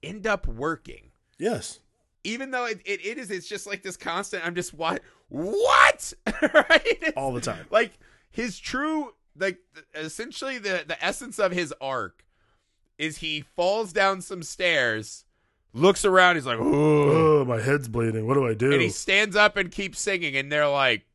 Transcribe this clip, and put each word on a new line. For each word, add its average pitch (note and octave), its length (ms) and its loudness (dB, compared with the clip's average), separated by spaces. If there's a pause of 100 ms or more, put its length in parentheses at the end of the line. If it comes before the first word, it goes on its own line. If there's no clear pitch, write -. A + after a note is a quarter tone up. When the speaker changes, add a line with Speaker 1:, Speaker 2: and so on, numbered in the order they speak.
Speaker 1:
end F#3+ 240 -8
up G#3 200 0
working. C3+ 640 -6 (280)
Speaker 2:
Yes. G3 420 -4 (440)
Speaker 1:
Even B3+ 280 -6
though B3 140 -2
it, A3 200 -6
it, F#3 180 -6
it A3+ 140 -6
is, G#3 120 -12
it's F#3 180 -8
just, G3+ 180 -10
like, G3+ 160 -8
this F#3 140 -10
constant, F3 500 -6
I'm F3 80 -4
just, F3 180 -6
"What? E3 300 -4 (260)
What?" - 840 2 (140)
<laughs> - 160 -2
Right? D#4 420 6
It's F4 320 -2
Speaker 2:
All C3+ 180 -4
the A#2+ 60 -4
time. A2+ 300 -8
Speaker 1:
like, A3 280 2 (320)
his A#3 280 -6
true, D4 540 -4 (260)
like, F#3 200 -2 (160)
th-, D#3 120 -20 (200)
essentially B3+ 520 -8
the, F#3 280 -4
the D#3+ 180 -6
essence G3+ 340 -6
of F#3+ 140 2
his E3+ 280 -4
arc B2+ 440 -6 (720)
is D#3 220 -6
he D#3 220 -6 (160)
falls F#3+ 360 0
down G3 300 2
some F3+ 200 -10
stairs, C3 840 -2 (500)
looks F3+ 300 4
around, F#3 320 6
he's C3 100 -4
like, A#2+ 140 -2
"Ooh." D3 800 4
Speaker 2:
"Oh, C3+ 40 2
my A#2+ 160 0
head's C3+ 280 0
bleeding. A2 380 -2
What C3 80 2
do C3+ 120 2
I A2+ 80 0
do?" B2 180 2
Speaker 1:
And C#3 80 4
he A#2 100 2
stands G3 460 0
up G#3 200 6
and F#3 140 -2
keeps G3 300 -8
singing, E3+ 360 -2
and C#3 140 -4
they're D3+ 180 2
like C3+ 360 2 (100)